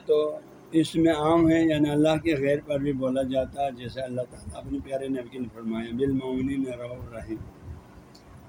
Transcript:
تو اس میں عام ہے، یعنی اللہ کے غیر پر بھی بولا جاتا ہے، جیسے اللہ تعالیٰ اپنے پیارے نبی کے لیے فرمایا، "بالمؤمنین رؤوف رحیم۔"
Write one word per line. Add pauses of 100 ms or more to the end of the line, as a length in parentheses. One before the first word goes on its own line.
تو (340)
اس
میں
عام
ہے،
یعنی
اللہ
کے
غیر
پر
بھی
بولا
جاتا
ہے، (100)
جیسے
اللہ (100)
تعالیٰ
اپنے
پیارے
نبی
کے
لیے
فرمایا، (100)
"بالمؤمنین
رؤوف
رحیم۔" (1120)